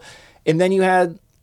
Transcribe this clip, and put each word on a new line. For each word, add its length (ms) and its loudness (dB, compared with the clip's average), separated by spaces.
and 160 0
then 100 0
you 120 0
had 360 0